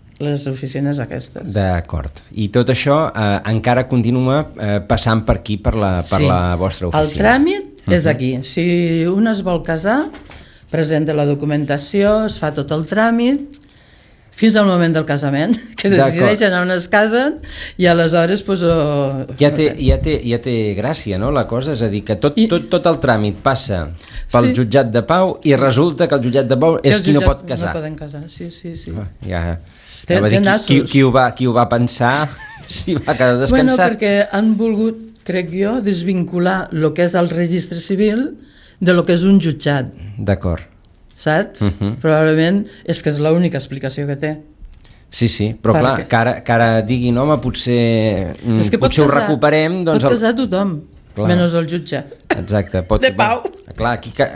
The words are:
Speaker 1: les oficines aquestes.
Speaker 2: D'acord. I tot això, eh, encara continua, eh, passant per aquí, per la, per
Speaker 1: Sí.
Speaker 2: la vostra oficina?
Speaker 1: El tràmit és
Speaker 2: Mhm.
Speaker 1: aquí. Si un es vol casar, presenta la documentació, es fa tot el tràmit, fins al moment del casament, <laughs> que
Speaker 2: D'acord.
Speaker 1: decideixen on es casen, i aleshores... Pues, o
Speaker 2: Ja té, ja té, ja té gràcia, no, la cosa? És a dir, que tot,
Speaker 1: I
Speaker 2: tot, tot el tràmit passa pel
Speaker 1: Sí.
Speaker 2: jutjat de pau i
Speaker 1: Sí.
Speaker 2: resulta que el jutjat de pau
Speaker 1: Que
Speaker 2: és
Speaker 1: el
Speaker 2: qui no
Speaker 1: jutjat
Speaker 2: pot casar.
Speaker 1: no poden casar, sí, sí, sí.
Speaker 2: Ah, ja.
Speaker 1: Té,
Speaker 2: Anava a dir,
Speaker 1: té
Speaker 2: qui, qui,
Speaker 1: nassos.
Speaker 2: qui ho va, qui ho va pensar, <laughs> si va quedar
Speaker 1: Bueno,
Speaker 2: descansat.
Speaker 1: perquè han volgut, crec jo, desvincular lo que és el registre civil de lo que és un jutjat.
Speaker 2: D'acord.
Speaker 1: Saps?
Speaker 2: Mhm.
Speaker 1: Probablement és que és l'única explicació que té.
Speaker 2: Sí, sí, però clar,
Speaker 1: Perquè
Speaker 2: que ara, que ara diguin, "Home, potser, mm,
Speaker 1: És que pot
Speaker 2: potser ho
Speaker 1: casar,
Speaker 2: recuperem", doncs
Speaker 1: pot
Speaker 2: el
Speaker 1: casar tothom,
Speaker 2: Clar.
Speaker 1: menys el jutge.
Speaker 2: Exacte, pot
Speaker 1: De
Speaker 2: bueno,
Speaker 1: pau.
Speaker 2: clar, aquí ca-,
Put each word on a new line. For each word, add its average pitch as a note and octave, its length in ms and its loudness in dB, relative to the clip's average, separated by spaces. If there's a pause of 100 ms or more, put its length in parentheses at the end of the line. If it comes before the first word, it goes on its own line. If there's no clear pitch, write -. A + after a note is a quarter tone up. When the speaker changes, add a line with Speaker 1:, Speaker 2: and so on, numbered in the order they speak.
(200)
Speaker 1:
les C#3+ 280 -4
oficines C3+ 520 -4
aquestes. - 540 -10
Speaker 2:
D'acord. F2 580 -2 (200)
I G#2+ 180 -4
tot - 200 2
això, C#3+ 460 2
eh, G2+ 260 0 (100)
encara A#2+ 360 0
continua, B2+ 600 0 (120)
eh, G#2 280 0
passant A2+ 380 0
per A2 120 0
aquí, G#2 200 -6
per - 180 -8
la, F#2+ 340 0
per - 100 0
Speaker 1:
Sí. D3 80 2
Speaker 2:
la F2 280 2
vostra F#2 320 -4
oficina? D3+ 160 0
Speaker 1:
El D3+ 140 -4 (280)
tràmit G4 180 -2 (280)
és F3 140 2
Speaker 2:
Mhm. D#3 40 2
Speaker 1:
aquí. B2+ 340 -2
Si E3+ 640 0
un G3 220 2
es G#3 160 -2
vol F3 200 -2
casar, G3+ 440 -2 (640)
presenta D#3 420 0
la D3 120 0
documentació, D3 1000 0
es - 140 -6
fa D#3 140 -4
tot C#3+ 180 -6
el D#3 160 -2
tràmit, A#3 720 0 (760)
fins A3 220 4
al G#3 100 6
moment F3 260 4
del D#3+ 120 0
casament, D3 500 0 (120)
<laughs> - 120 -14
que G3 100 0
Speaker 2:
D'acord. F3 220 4
Speaker 1:
decideixen G#3 420 2
on F3+ 180 0
es F3+ 200 -4
casen, A#3 460 2 (400)
i F3+ 100 2
aleshores... E3+ 560 2
Pues, F#3 200 -2
o C#3+ 640 0 (140)
Speaker 2:
Ja C#3+ 160 4
té, D3+ 140 2 (100)
ja C3+ 240 2
té, D3+ 140 0 (100)
ja A#2 160 0
té A2 320 -2
gràcia, G#2+ 420 -4
no, A#2 140 -2
la B2+ 160 0
cosa? C3 240 -4
És A#2 100 -2
a A2+ 80 2
dir, G2+ 140 -4
que G#2 140 -2
tot, C#3+ 200 0
Speaker 1:
I A3 140 4
Speaker 2:
tot, E3+ 180 -2
tot F3 160 0
el E3 140 2
tràmit G#2+ 420 0
passa G#2 440 0 (460)
pel A#2+ 180 4
Speaker 1:
Sí. B3+ 80 2
Speaker 2:
jutjat B2 340 2
de A2+ 120 0
pau F3+ 400 0
i D#3 100 2
Speaker 1:
Sí. - 20 6
Speaker 2:
resulta C#3 540 2
que D3+ 60 0
el C3+ 60 2
jutjat B2 260 0
de B2+ 100 2
pau D#3+ 240 2
Speaker 1:
Que C#3 80 2
Speaker 2:
és - 80 6
Speaker 1:
el F#3+ 60 -2
Speaker 2:
qui D3+ 100 4
no C#3+ 80 4
Speaker 1:
jutjat C#3 160 4
Speaker 2:
pot F3+ 100 -18
casar. E3+ 260 -4
Speaker 1:
no E3 60 -6
poden D#3 160 -10
casar, D3 320 -14
sí, E3+ 240 -14
sí, E3 240 -14
sí. - 220 -14
Speaker 2:
Ah, G2+ 100 -8 (180)
ja. E2+ 340 -4 (460)
Speaker 1:
Té, F3 120 0
Speaker 2:
Anava C#3+ 100 2
a - 20 2
dir, A2 100 4
Speaker 1:
té G3+ 40 2
Speaker 2:
qui, G3+ 240 2
qui, C#3 140 4
Speaker 1:
nassos. - 100 -4
Speaker 2:
qui C3+ 120 4
ho C3 80 4
va, B2 220 4
qui B2+ 140 -2
ho A#2+ 60 2
va A#2 160 4
pensar, A#2+ 420 0 (340)
<laughs> - 220 -20
si - 280 -4
va C#3 200 -2
quedar B2 200 4 (120)
Speaker 1:
Bueno, C4 240 4
Speaker 2:
descansat. A3+ 220 4
Speaker 1:
perquè G3+ 380 0
han G#3+ 260 2
volgut, A3+ 640 -2
crec F3+ 260 -4
jo, G3 320 -2
desvincular F3+ 920 0
lo D#3 200 0
que F3 120 0
és F3 100 0
el F3 140 2
registre E3+ 500 -2
civil G#3+ 560 0 (460)
de F3+ 120 4
lo E3+ 120 2
que F3+ 80 2
és E3+ 100 2
un G3 160 6
jutjat. C#3+ 460 -2 (320)
Speaker 2:
D'acord. F#2+ 440 -2 (540)
Speaker 1:
Saps? D#3+ 460 -2 (180)
Speaker 2:
Mhm. G#2+ 220 -2
Speaker 1:
Probablement D#3+ 640 2 (180)
és E3 180 -4
que D3+ 80 -2
és D3 140 -2
l'única E3 340 2
explicació C#3 480 -8
que C#3+ 120 -6
té. D3+ 140 -4 (760)
Speaker 2:
Sí, A#2 200 0
sí, A2 260 -2
però A2+ 240 0
clar, C3 160 2
Speaker 1:
Perquè - 140 -6
Speaker 2:
que A#2+ 80 0
ara, A#2+ 160 2 (100)
que - 80 -2
ara A2+ 300 4
diguin, A#2+ 360 0
"Home, D3 220 2
potser, A2+ 920 0 (100)
mm, A2+ 160 2
Speaker 1:
És G#2+ 100 2
que G#2 80 2
pot - 120 2
Speaker 2:
potser D3+ 160 2
ho - 20 4
Speaker 1:
casar, C#3+ 140 2
Speaker 2:
recuperem", D#3 640 2
doncs D#3 180 2
Speaker 1:
pot C3+ 80 4
Speaker 2:
el A#3+ 60 2
Speaker 1:
casar A3+ 180 0
tothom, F#3+ 460 -2 (340)
Speaker 2:
Clar. G#2 140 -2
Speaker 1:
menys F3 240 2
el E3 160 -2
jutge. D3+ 340 -6 (340)
Speaker 2:
Exacte, F#2+ 460 -2
pot G#2+ 180 0
Speaker 1:
De C4 100 4
Speaker 2:
bueno, A3+ 320 0
Speaker 1:
pau. - 80 -8 (260)
Speaker 2:
clar, A#2 160 -2
aquí A#2 180 -10
ca-, - 240 -2